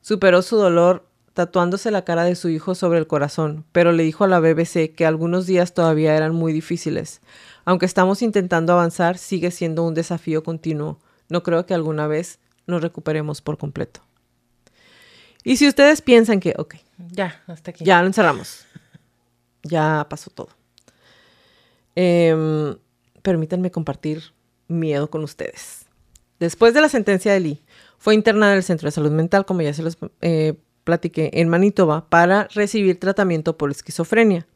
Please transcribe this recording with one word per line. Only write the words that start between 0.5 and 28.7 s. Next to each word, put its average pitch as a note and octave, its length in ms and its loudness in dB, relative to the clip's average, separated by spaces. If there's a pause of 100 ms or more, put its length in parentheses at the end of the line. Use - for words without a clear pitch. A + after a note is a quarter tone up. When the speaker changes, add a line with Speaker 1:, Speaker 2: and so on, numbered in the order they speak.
Speaker 1:
dolor F3 500 4 (280)
tatuándose F3+ 580 -2
la F#3 120 -2
cara E3+ 200 -2
de F3+ 100 0
su F3 140 -6
hijo E3 260 -4
sobre E3+ 240 0
el D#3 80 -2
corazón, D3+ 640 -4
pero E3+ 220 4
le E3 100 2
dijo D#3+ 220 0
a F#3+ 40 2
la F#3 120 4
B D#3+ 140 4
B E3 120 0
C D#3+ 260 -4
que E3 140 -2
algunos E3+ 400 -2
días F3 280 0
todavía D#3+ 420 2
eran D#3 180 0
muy D#3+ 180 -2
difíciles. - 680 -6 (440)
"Aunque F3+ 220 0
estamos F#3+ 360 0
intentando F3+ 500 0
avanzar, F3 440 0
sigue F3+ 360 -4
siendo E3 320 -4
un E3 100 -2
desafío E3 480 -4
continuo. D#3 560 -8 (300)
No E3+ 160 -4
creo E3+ 220 0
que F#3+ 80 -4
alguna D#3 340 -4
vez D#3 320 -6 (260)
nos F3 160 -4
recuperemos D#3 600 -6
por D3+ 160 -6
completo". - 420 -10 (1400)
Y B3+ 120 0
si C#4+ 120 4
ustedes C#4+ 340 6
piensan A3+ 380 4
que, F3+ 180 -4
ok, - 160 -10 (380)
Speaker 2:
Ya, F3+ 340 -8
hasta E3+ 240 -18
aquí. D#3 140 -16
Speaker 1:
ya F3 180 6
lo F#3 60 2
encerramos. F#3+ 580 -2 (960)
Ya D#3 480 -2
pasó - 200 -14
todo. - 180 -16 (1500)
Em, D#3+ 840 0 (460)
permítanme F3+ 480 -2
compartir D#3 520 -8 (460)
miedo D3+ 420 -4
con D#3 140 -8
ustedes. - 640 -14 (520)
Después A3+ 360 2
de D4 60 6
la D4+ 80 4
sentencia G3+ 440 0
de G3 80 2
Lee, D3 220 -6 (360)
fue G#3+ 160 2
internada G#3+ 380 4
en G3 60 4
el F#3 40 -2
Centro E3 240 -4